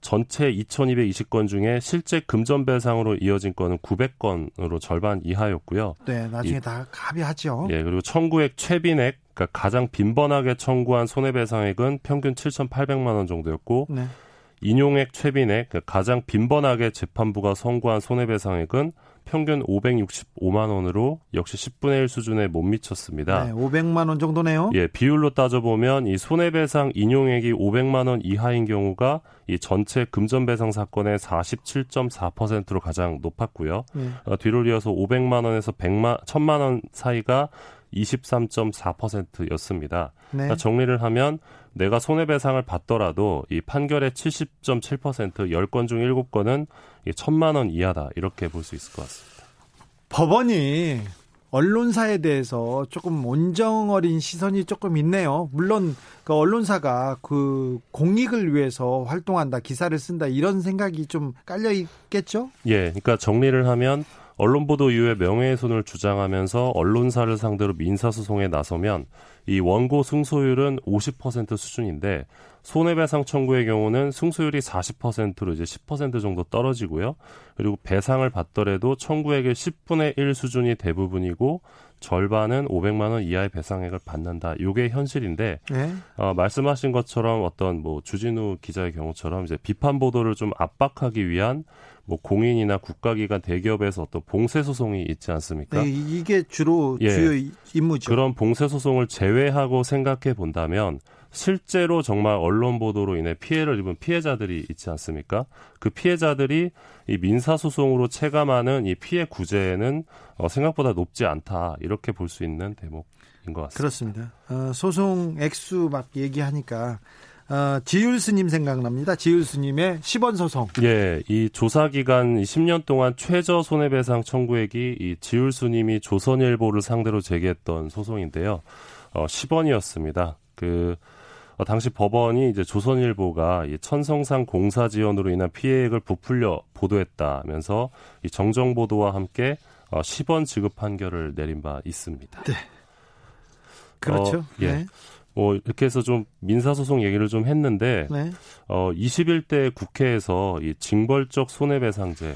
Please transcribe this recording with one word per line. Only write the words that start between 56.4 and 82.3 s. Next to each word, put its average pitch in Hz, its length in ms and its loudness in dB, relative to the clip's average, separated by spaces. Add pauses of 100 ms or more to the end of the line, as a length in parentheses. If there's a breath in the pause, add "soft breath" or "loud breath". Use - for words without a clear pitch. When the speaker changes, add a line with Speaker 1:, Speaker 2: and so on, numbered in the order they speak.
Speaker 2:
그 135 580 -2 (120)
공익을 208 640 2
위해서 131 540 0
활동한다, 156 520 -2
기사를 156 380 -2
쓴다, 160 300 -4
이런 170 340 2
생각이 190 460 -2
좀 147 260 -4 (120)
깔려 214 260 -2
있겠죠? 202 800 -4 (160)
Speaker 1:
예, 101 240 4
그러니까 101 280 2
정리를 127 500 4
하면 131 380 2 (300 loud breath)
언론 139 320 4
보도 139 220 4
이후에 117 260 4
명예훼손을 113 680 2
주장하면서 101 880 0
언론사를 117 680 2
상대로 104 360 0
민사소송에 101 720 0
나서면 82 580 -2 (420 loud breath)
이 98 120 2
원고 123 440 2
승소율은 139 800 0
오십 104 320 -2
퍼센트 117 400 -4
수준인데, 90 680 -4 (360 loud breath)
손해배상 160 640 0
청구의 131 400 2
경우는 110 460 2
승소율이 151 500 0
사십 - 380 -6
퍼센트로 104 540 -2
이제 80 120 -4
십 - 220 -14
퍼센트 139 320 -4
정도 95 240 -2
떨어지고요. 117 720 -2 (400 loud breath)
그리고 101 280 -2
배상을 131 460 0
받더라도 101 640 -2
청구액의 143 600 0
십 - 300 -8
분의 156 320 0
일 139 180 2
수준이 123 400 0
대부분이고, 92 840 0 (380 loud breath)
절반은 107 720 0